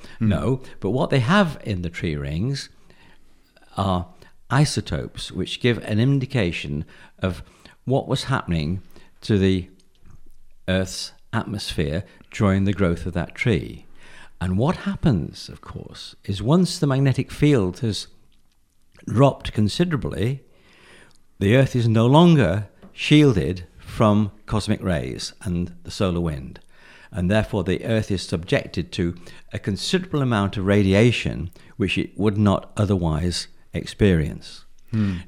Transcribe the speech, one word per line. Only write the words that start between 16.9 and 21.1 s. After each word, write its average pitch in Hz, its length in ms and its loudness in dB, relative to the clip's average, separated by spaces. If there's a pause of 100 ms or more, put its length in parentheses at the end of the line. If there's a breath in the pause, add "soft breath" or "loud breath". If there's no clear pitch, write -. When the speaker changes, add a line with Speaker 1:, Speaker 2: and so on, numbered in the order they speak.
Speaker 2:
field 117 500 2
has 107 280 -4 (1000)
dropped 123 460 2
considerably, 110 920 -2 (960 soft breath)